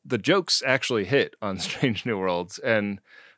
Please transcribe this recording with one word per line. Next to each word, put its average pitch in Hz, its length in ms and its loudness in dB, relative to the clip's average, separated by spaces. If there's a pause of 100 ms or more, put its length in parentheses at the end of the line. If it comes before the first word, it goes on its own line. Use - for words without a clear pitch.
the 127 140 -2
jokes - 460 2
actually 131 400 0
hit 104 380 2
on 95 160 -4
<laughs> - 0 -
Strange - 480 -2
New 113 100 0
Worlds. 90 440 -2
And 104 400 0 (380)